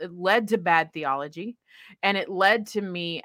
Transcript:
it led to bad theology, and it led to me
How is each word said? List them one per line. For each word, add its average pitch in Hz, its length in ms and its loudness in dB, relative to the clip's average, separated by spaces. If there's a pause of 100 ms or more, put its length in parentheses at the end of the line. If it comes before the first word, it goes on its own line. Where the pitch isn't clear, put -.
it 175 140 -10
led 196 340 2
to 220 100 2
bad 165 340 2
theology, 151 640 -6 (460)
and 196 140 2
it 190 140 -4
led 202 380 4
to 214 120 -4
me 175 440 -6